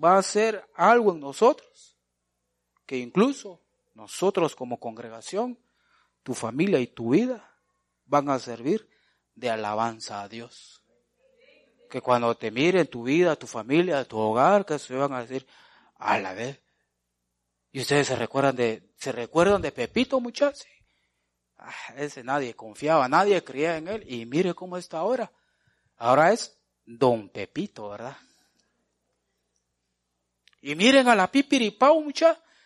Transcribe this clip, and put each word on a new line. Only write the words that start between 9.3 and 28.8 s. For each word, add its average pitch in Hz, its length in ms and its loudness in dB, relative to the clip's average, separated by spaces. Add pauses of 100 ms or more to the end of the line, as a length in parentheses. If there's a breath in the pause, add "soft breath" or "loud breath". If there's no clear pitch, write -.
de 117 140 -6
alabanza 110 720 -4
a 101 60 -16
Dios. - 540 -20 (1040)
Que 131 120 -10
cuando 120 360 2
te 110 140 -8
miren 156 380 2
tu 117 160 -12
vida, 160 320 2
tu 127 100 -14
familia, 139 580 -2
tu 110 140 -8
hogar, 135 480 2
que 151 140 -4
se 127 160 -12
van 139 160 -2
a 127 120 -8
decir, 131 220 -10 (480 soft breath)
"A 208 240 -2
la 95 160 -10
vez". 123 260 -10 (1120)
Y 135 100 -10
ustedes 139 280 0
se 131 80 -2
recuerdan 131 400 0
de, 113 280 -2 (120)
¿Se 135 160 -8
recuerdan 165 500 0
de 143 100 -6
Pepito, 247 480 -4
muchachos? 277 460 -4 (920)
Ah, - 140 -20 (240 loud breath)
ese 139 280 -10
nadie 131 300 -2
confiaba, 135 540 0
nadie 180 360 4
creía 151 320 -4
en 160 120 -10
él. 214 220 -10
Y 117 160 -10
mire 170 280 -2
cómo 180 220 -12
está 175 220 -12
ahora. 220 320 -4 (680)
Ahora 139 360 4
es - 260 -8 (260)
Don 117 440 0
Pepito, 110 600 -10
¿verdad? 117 260 -12 (2500)